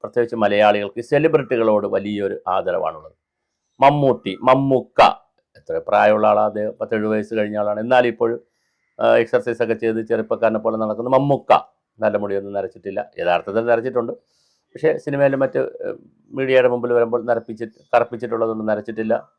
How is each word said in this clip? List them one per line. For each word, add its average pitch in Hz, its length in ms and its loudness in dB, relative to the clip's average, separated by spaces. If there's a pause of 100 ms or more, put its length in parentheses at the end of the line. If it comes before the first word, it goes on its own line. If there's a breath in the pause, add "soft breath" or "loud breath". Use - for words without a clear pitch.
പ്രത്യേകിച്ച് 117 340 -4
മലയാളികൾക്ക് 104 640 2
സെലിബ്രിറ്റികളോട് 123 840 0
വലിയൊരു 98 500 -4 (120)
ആദരവാണുള്ളത്. 85 640 -4 (680)
മമ്മൂട്ടി, 139 640 2
മമ്മൂക്ക, 131 580 2 (560)
എത്ര 82 320 -6
പ്രായമുള്ള 107 400 4
ആളാ 104 160 4
അദ്ദേഹം? 104 360 -4
പത്തെഴുപത് 110 320 -2
വയസ്സ് 107 220 -4
കഴിഞ്ഞ 107 240 -4
ആളാണ്. 104 220 -2
എന്നാലും 123 280 2
ഇപ്പോഴും, 117 320 -2 (600)
ആ, 113 160 4
എക്സർസൈസ് 120 460 0
ഒക്കെ 113 120 0
ചെയ്ത് 110 320 -4
ചെറുപ്പക്കാരനെ 110 520 -2
പോലെ 110 180 -2
നടക്കുന്ന 110 340 -4
മമ്മൂക്ക. 135 420 2 (480)
നല്ല 107 160 0
മുടിയൊന്നും 101 360 -4
നരച്ചിട്ടില്ല, 98 680 -8
യഥാർത്ഥത്തിൽ 87 480 -2
നരച്ചിട്ടുണ്ട്, 117 460 -2 (600)
പക്ഷേ 147 260 -2
സിനിമയിലും 139 420 0
മറ്റ്, 135 180 -2
ഏ, - 340 -6 (380)
മീഡിയയുടെ 131 380 2
മുമ്പിൽ 120 240 -2
വരുമ്പോൾ 117 320 0
നരപ്പിച്ച്-, 113 460 -4 (240)
കറുപ്പിച്ചിട്ടുള്ളതൊന്നും 113 720 -2
നരച്ചിട്ടില്ല. 110 480 -2 (240)